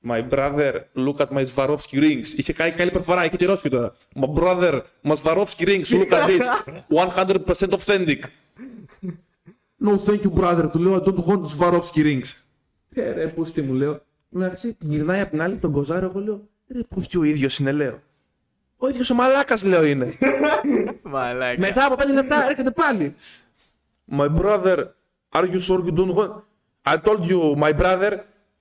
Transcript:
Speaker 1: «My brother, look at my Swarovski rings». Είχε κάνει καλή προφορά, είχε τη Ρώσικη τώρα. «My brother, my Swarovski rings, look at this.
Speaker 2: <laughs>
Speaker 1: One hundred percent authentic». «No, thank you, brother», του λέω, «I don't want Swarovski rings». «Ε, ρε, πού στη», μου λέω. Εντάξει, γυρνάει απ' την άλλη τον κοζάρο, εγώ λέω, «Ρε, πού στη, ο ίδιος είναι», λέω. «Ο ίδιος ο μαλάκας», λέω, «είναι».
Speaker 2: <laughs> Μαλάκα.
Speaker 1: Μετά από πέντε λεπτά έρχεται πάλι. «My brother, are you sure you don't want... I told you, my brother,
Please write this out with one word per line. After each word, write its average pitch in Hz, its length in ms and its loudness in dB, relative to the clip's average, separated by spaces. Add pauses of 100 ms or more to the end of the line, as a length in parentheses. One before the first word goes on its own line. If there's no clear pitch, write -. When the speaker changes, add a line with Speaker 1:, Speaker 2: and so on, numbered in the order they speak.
Speaker 1:
«My 113 220 -2
brother, 143 420 0 (220)
look 135 220 -2
at 139 200 0
my 135 80 0 (100)
Swarovski 139 440 -2
rings». 139 280 2 (100)
Είχε - 160 -4
κάνει 165 200 -2
καλή 175 180 0
προφορά, 180 340 0
είχε 165 120 -2
τη 175 80 2
Ρώσικη 180 240 0
τώρα. 123 260 -2 (260)
«My 139 200 -2
brother, 175 400 2 (240)
my 147 180 2
Swarovski 165 440 0
rings, 190 180 2
look - 280 2
at 311 160 4
this. 180 160 4 (280)
Speaker 2:
<laughs> - 300 0
Speaker 1:
One 185 140 2
hundred 190 300 0
percent 185 220 0 (100)
authentic». 180 400 0 (1700)
«No, 202 100 4 (100)
thank 202 160 2
you, 190 180 0
brother», 170 320 2
του 160 60 0
λέω, 185 160 2
«I 185 140 2
don't 185 160 -2
want 185 180 2 (160)
Swarovski 170 460 2
rings». 139 320 -2 (580)
«Ε, 233 180 -4
ρε, 160 140 -4
πού 165 180 -6
στη», 160 180 -6
μου 131 100 -4
λέω. 143 280 -2 (340)
Εντάξει, 185 460 -4
γυρνάει 151 400 -2
απ' 190 100 -4
την 156 120 -2
άλλη 185 140 -2
τον 165 160 -2
κοζάρο, 160 340 -2
εγώ 185 140 -6
λέω, 208 280 -8 (200)
«Ρε, 247 200 -10
πού 190 120 -8
στη, - 180 -4
ο 165 40 2
ίδιος 147 360 0
είναι», 139 140 0
λέω. 143 300 -4 (760)
«Ο 254 120 -2
ίδιος 247 220 -2
ο 247 40 2
μαλάκας», 254 500 2
λέω, 180 200 4
«είναι». 139 280 0 (480)
Speaker 2:
<laughs> 214 420 -2
Μαλάκα. 127 580 -4
Speaker 1:
Μετά 202 260 2
από 262 80 2
πέντε 277 180 0
λεπτά 269 360 2
έρχεται 269 220 -2
πάλι. 226 440 -2 (960)
«My 143 180 0 (120)
brother, 190 360 2 (600)
are 170 140 4
you 180 180 -2
sure 185 160 2
you 170 120 -2
don't 185 180 0
want... 202 180 0 (500)
I 147 220 2
told 214 260 2
you, 165 280 2
my 151 220 2
brother, 185 320 2 (480)